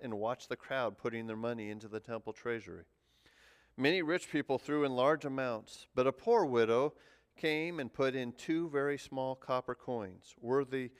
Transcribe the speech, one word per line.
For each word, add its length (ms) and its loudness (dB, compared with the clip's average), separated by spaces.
and 160 -4
watched 300 -4
the 60 -4
crowd 440 -4
putting 260 -4
their 100 -6
money 360 -4
into 160 -12
the 120 -8
temple 320 -10
treasury. 520 -8
Many 280 2
rich 260 -2
people 300 0
threw 240 0
in 120 0
large 300 4
amounts, 720 -6
but 100 4
a 60 4
poor 340 4
widow 480 4
came 440 -2
and 120 -6
put 220 0
in 200 -4
two 360 -2
very 300 0
small 340 -4
copper 400 -2
coins, 640 -8
worthy 600 -2